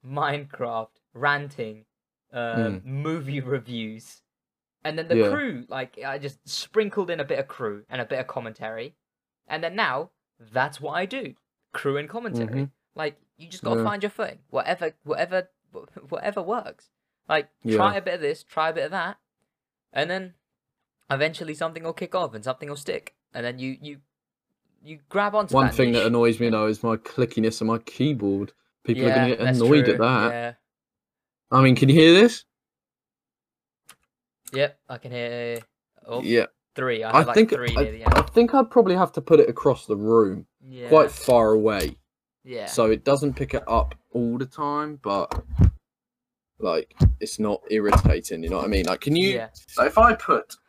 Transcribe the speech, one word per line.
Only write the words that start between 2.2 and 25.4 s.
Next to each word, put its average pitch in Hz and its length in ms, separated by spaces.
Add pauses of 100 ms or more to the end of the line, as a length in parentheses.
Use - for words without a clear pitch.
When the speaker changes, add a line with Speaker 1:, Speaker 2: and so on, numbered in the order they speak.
Speaker 1:
uh, 117 240
Speaker 2:
Mm. 107 300
Speaker 1:
movie 143 540
<laughs> 127 160
reviews, 113 640 (640)
and 156 160
then 165 80
the 123 100
Speaker 2:
Yeah. 104 120
Speaker 1:
crew, 120 400
like, 131 360
I 135 140
just 143 280
sprinkled 202 640
in 165 100
a 143 60
bit 139 140
of 139 80
crew 104 420
and 127 120
a 117 40
bit 127 140
of 127 80
commentary, 113 680 (520)
and 156 160
then 170 120
now, 165 360 (280)
that's 123 400
what 143 140
I 180 120
do. 226 300 (380)
Crew 139 240
and 147 120
commentary. 165 380
Speaker 2:
Mm-hmm. 135 160 (320)
Speaker 1:
Like, 151 220 (200)
you 160 120
just - 140
gotta 226 160
Speaker 2:
Yeah. 220 80
Speaker 1:
find 202 160
your 208 80
footing. - 280 (100)
Whatever, 170 440 (100)
whatever, 180 460 (240)
wh-, - 380
whatever 202 300
works. 208 500 (360)
Like, 156 220 (140)
Speaker 2:
Yeah. 113 140
Speaker 1:
try 202 180
a 196 60
bit 180 140
of 175 60
this, 151 220
try 160 260
a 165 40
bit 151 120
of 156 60
that, 185 260 (720)
and 151 180
then 185 240 (760)
eventually 151 440
something 165 300
will 165 100
kick - 220
off 165 180
and 107 100
something 131 260
will 147 60
stick, - 400 (180)
and 120 120
then 123 140
you, 131 220
you, 147 200 (840)
you 151 160 (100)
grab 202 240
onto 208 220